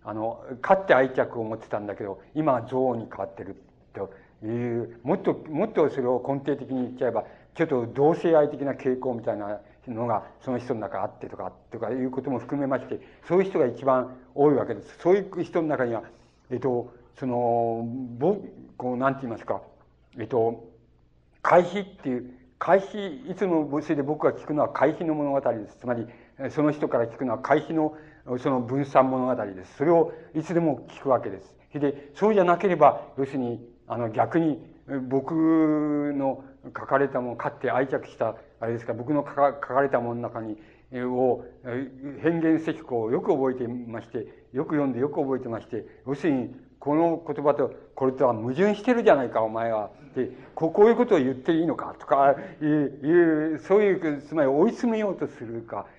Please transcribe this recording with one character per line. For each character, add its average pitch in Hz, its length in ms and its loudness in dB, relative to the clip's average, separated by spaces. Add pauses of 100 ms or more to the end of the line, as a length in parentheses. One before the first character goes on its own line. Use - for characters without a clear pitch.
あ 107 120 -8
の、 113 280 -6 (180)
か 196 160 4
つ 190 100 -6
て 143 80 8
愛 131 180 4
着 123 260 0
を 113 40 -4
持 110 120 -6
っ - 40 -6
て - 80 -20
た 117 100 -4
ん 104 80 -8
だ 101 100 -6
け 117 80 -8
ど、 98 180 -8 (120)
今 151 200 2
は 117 80 0
憎 127 160 -6
悪 127 200 2
に 110 100 -8
変 - 120 -12
わ 98 60 -6
っ - 100 -12
て 107 80 -12
る 95 120 -14 (380)
と 98 180 -8 (320)
い 120 360 -4
う、 - 240 -10
も 147 100 0
っ 196 60 0
と、 165 140 0 (160)
も 160 160 -2
っ 214 60 -4
と 156 200 4
そ 139 100 -4
れ 123 60 0
を 123 200 2
根 139 120 -2
底 139 160 -2
的 127 160 -8
に 127 120 -2
言 - 40 -2
っ 104 80 -12
ち 135 100 -2
ゃ 120 40 0
え - 20 0
ば、 - 140 -2 (280)
ち - 80 -2
ょ - 40 2
っ - 20 2
と 120 180 0
同 143 300 4
性 165 200 4
愛 147 140 6
的 139 120 -8
な 139 100 -2
傾 127 260 0
向 127 160 -4
み 113 80 -8
た 113 120 -2
い 101 40 -6
な 104 220 -8 (280)
の 120 200 -4
が、 107 160 0 (160)
そ - 120 -10
の 123 60 -2
人 120 160 -6
の 113 60 -4
中 98 240 -6
あ - 20 -2
っ - 140 -10
て - 80 -12
と - 100 -16
か、 92 140 -8 (200)
と 120 60 -10
か 110 140 -4
い - 40 -4
う 127 140 -2
こ 127 140 -6
と 143 80 -6
も 120 80 -2
含 139 200 -6
め 139 60 -2
ま 131 140 0
し - 80 -14
て、 113 120 -8 (280)
そ 175 100 2
う 190 60 6
い - 20 -4
う 190 40 -6
人 185 100 0
が 131 80 4
一 123 180 -8
番 127 320 2 (160)
多 143 180 6
い 139 40 4
わ 107 100 2
け 110 80 -4
で 101 80 -10
す。 - 180 -20
そ 170 120 2
う 196 40 8
い 208 40 4
う 190 240 -6
人 - 180 -2
の 160 60 0
中 131 180 0
に 117 80 -2
は、 107 80 -4 (480)
え 127 60 -4
っ 117 40 -4
と、 120 320 -4 (280)
そ 135 80 -6
の、 117 580 0 (320)
ぼ-、 180 200 2 (400)
こ 127 160 -4
う、 120 40 -4
な 135 140 2
ん 131 40 -2
て 135 80 -12
言 120 60 -6
い - 20 -6
ま 104 60 -8
す - 80 -18
か、 117 160 -4 (560)
え 113 60 -8
っ 107 40 -8
と、 117 400 0 (760)
回 180 200 8
避 190 200 -4
っ - 180 -18
て 139 80 -4
い 123 80 0
う、 - 140 -10 (260)
回 185 220 4
避、 190 520 -8
い - 40 -10
つ 208 100 -2
も 156 360 0
そ 202 80 -4
れ 160 60 0
で 143 80 0
僕 151 220 -2
が 127 80 4
聞 - 140 -14
く 156 80 -4
の 143 80 2
は 110 60 2
回 151 260 2
避 180 80 -8
の 160 100 0
物 147 180 -2
語 139 100 0
で 117 280 -4
す。 - 100 -20
つ - 60 -16
ま 123 80 -2
り、 117 140 -6 (420)
そ 151 140 -2
の 151 80 4
人 147 180 -2
か 135 80 2
ら 117 80 2
聞 - 120 -10
く 135 80 -6
の 117 80 -2
は 110 60 -4
回 147 220 2
避 160 120 -8
の、 156 220 0 (420)
そ 139 140 -2
の 127 100 2
分 135 240 -2
散 131 240 6
物 127 260 0
語 107 100 -4
で 95 200 -10
す。 - 120 -20
そ 143 60 -2
れ 160 60 4
を 170 240 6 (220)
い 156 80 -2
つ 175 100 -6
で 170 60 2
も 147 300 0
聞 - 120 -18
く 139 80 -2
わ 120 120 4
け 113 100 -8
で 95 80 -10
す。 - 160 -20 (160)
そ 147 80 -8
れ 143 120 0
で、 - 220 -12
そ 202 160 2
う 220 60 4
じ 202 40 6
ゃ 180 40 6
な 175 160 4
け 208 80 0
れ 175 80 2
ば、 147 260 6 (160)
要 135 80 0
す - 80 -6
る 139 60 -4
に、 120 280 -6 (200)
あ 113 100 -6
の、 117 120 -2
逆 120 280 0
に、 160 260 0 (460)
僕 135 220 0 (840)
の 135 280 -2 (220)
書 117 200 -12
か 135 140 4
れ 139 80 4
た 135 120 -4
も 123 120 -4
の、 120 40 -8
か 147 140 -6
つ - 120 -10
て 123 100 0
愛 131 160 2
着 143 200 -4
し - 100 -20
た、 113 180 -2 (240)
あ 117 80 -6
れ 117 60 -2
で 113 60 -4
す 113 60 -14
か、 120 80 -4
僕 120 200 -4
の 143 140 0
書 - 60 -14
か-、 139 260 2
書 - 140 -8
か 135 80 4
れ 139 80 2
た 135 100 2
も 117 100 -4
の 117 60 -4
の 120 60 -6
中 113 200 -8
に、 110 160 -8 (340)
え、 123 120 -8
を、 127 420 0 (200)
え、 127 220 -6 (340)
変 165 200 2
幻 160 200 4
石 160 100 -4 (100)
膏 - 160 -6
を 110 140 -2
よ 170 100 0
く 196 120 0
覚 131 200 0
え - 20 -8
て 127 80 -6
い 113 40 -4
ま 117 340 -10
し - 80 -18
て、 113 180 -8 (260)
よ 135 120 -2
く 156 100 -4
読 143 100 0
ん 131 80 0
で 117 60 -4
よ 143 100 0
く 156 100 -4
覚 135 180 0
え - 20 -10
て 123 100 -8
ま 107 120 -6
し - 60 -18
て、 107 180 -8 (200)
要 131 80 -4
す 170 140 -2
る 143 60 4
に、 123 200 -2 (240)
こ 147 180 -2
の 165 300 2
言 147 180 -6
葉 143 100 4
と 139 200 -2 (220)
こ 135 120 0
れ 131 40 2
と 131 160 4
は 117 60 4
矛 110 180 -4
盾 196 240 2
し - 80 -10
て 254 100 4
る 233 100 0
じ 143 80 8
ゃ - 40 8
な 135 80 2
い 117 60 -2
か、 113 120 0
お 110 80 2
前 113 220 -2
は。 107 180 -2 (260)
で、 123 140 -2 (240)
こ-、 160 180 -2
こ 202 120 6
う 226 60 10
い - 20 8
う 220 40 4
こ 240 100 2
と 214 100 4
を - 20 8
言 131 140 2
っ 127 40 -4
て 131 180 0
い 160 100 2
い - 20 0
の 135 100 0
か、 - 220 -8
と - 80 -20
か、 139 300 6 (260)
い 151 40 -2
う、 - 20 0
い 156 880 2
う、 - 40 -6
そ 190 180 4
う 214 40 6
い 202 120 4
う、 147 280 -2
つ - 140 -10
ま 156 80 4
り 131 40 4
追 151 200 4
い - 40 0
詰 240 200 -2
め 220 80 0
よ 208 120 0
う 160 40 -6
と 147 120 -6
す - 160 -18
る 113 180 -8
か、 104 260 -10 (120)